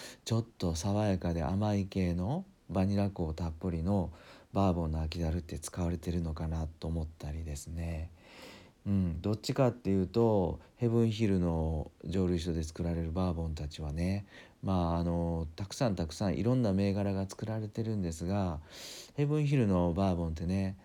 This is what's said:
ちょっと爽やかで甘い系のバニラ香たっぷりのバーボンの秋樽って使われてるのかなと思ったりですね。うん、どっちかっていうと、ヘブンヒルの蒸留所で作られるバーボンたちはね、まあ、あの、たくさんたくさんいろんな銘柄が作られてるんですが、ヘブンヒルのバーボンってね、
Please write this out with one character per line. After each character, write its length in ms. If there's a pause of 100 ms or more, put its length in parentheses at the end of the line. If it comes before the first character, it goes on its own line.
(240)
ち 80
ょ 60
っ 80 (100)
と 180
爽 320
や 120
か 160
で 100
甘 300
い 100
系 300
の 320 (240)
バ 160
ニ 100
ラ 140
香 240
た 140
っ 40
ぷ 200
り 100
の 280 (440)
バ 160
ー 20
ボ 140
ン 60
の 100
秋 180
樽 180
っ 40
て 160
使 240
わ 80
れ 80
て 120
る 120
の 100
か 160
な 180 (140)
と 80
思 140
っ 40 (120)
た 120
り 140
で 120
す 100
ね。 440 (760)
う 40
ん、 300
ど 120
っ 40
ち 180
か 140
っ 40
て 180
い 120
う 40
と、 540 (160)
ヘ 120
ブ 140
ン 80
ヒ 160
ル 120
の 520 (140)
蒸 220
留 120
所 140
で 120
作 180
ら 120
れ 80
る 100
バ 180
ー 40
ボ 120
ン 80
た 140
ち 120
は 120
ね、 340 (360)
ま 320
あ、 40
あ 60
の、 420 (100)
た 100
く 80
さ 140
ん 60
た 120
く 80
さ 140
ん 60
い 80
ろ 120
ん 80
な 100
銘 200
柄 200
が 160
作 180
ら 140
れ 80
て 140
る 140
ん 60
で 100
す 140
が、 340 (540)
ヘ 120
ブ 120
ン 80
ヒ 100
ル 100
の 260
バ 220
ー 20
ボ 100
ン 40
っ 20
て 140
ね、 380